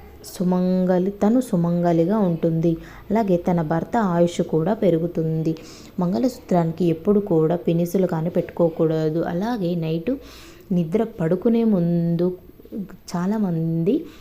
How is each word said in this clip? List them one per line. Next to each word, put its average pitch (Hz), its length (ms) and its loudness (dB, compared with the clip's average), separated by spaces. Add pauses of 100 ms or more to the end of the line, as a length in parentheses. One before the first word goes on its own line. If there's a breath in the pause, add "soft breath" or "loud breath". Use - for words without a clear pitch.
(240)
సుమంగలి, 185 840 0
తను 208 300 2
సుమంగలిగా 175 760 2
ఉంటుంది. 165 540 2 (340 loud breath)
అలాగే 202 300 2
తన 175 260 0
భర్త 160 340 -2 (100)
ఆయుష్ 175 440 2
కూడా 160 240 0
పెరుగుతుంది. 165 800 0 (460 loud breath)
మంగళసూత్రానికి 180 880 0
ఎప్పుడు 185 340 2
కూడా 165 360 2
పినిసులు 170 500 0
కానీ 170 240 -2
పెట్టుకోకూడదు. 165 960 0
అలాగే 190 520 -2
నైట్ 165 360 -2 (600 loud breath)
నిద్ర 175 300 0 (120)
పడుకునే 185 500 0
ముందు 170 640 2 (760)
చాలామంది 175 880 -2 (260 loud breath)